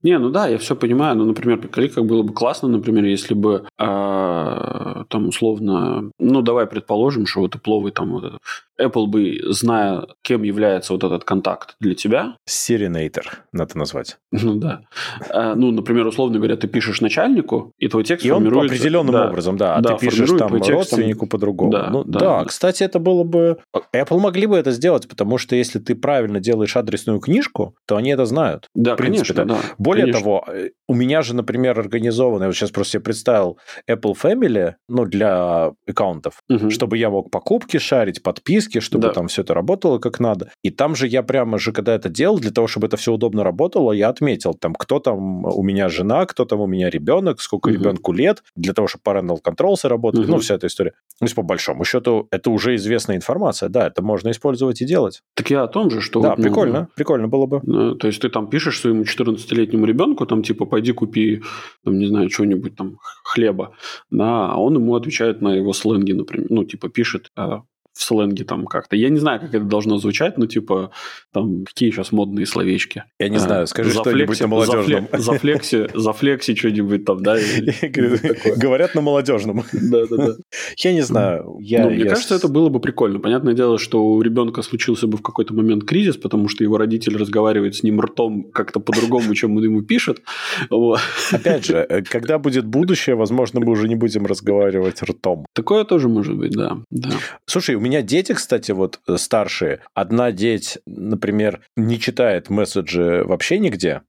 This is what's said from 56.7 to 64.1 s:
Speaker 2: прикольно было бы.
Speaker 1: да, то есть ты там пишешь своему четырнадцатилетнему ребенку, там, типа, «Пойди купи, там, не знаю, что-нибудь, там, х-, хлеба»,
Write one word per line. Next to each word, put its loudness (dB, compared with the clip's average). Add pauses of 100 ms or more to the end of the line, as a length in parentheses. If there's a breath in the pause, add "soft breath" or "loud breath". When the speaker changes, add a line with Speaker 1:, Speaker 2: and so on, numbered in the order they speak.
Speaker 2:
прикольно 0
было 2
бы. -2
Speaker 1:
да, 2
то -2
есть -2
ты 0
там -4
пишешь -2
своему 2
четырнадцатилетнему 0
ребенку, 2
там, 0
типа, -2
«Пойди 0
купи, 0 (420 loud breath)
там, 0
не 0
знаю, 2
что-нибудь, -2
там, -10
х-, -20
хлеба», 0 (360 loud breath)